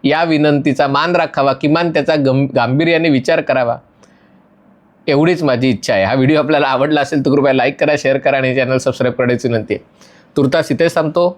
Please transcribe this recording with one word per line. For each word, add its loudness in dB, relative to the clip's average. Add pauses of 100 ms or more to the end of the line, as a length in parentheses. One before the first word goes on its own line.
या 0
विनंतीचा 0
मान 0
राखावा, 0
किमान 0
त्याचा 0
गं-, 0
गांभीर्याने 0
विचार 0
करावा, -2 (1300)
एवढीच 2
माझी 0
इच्छा -2
आहे. 2
हा 0
व्हिडिओ 2
आपल्याला 0
आवडला 0
असेल, -2
तर 2
कृपया 2
लाईक 0
करा, 2
शेअर 0
करा 0
आणि -2
चॅनल 0
सबस्क्राईब -2
करण्याची -2
विनंती -2
आहे. -8 (520)
तुर्तास 0
इथेच 0
थांबतो. 0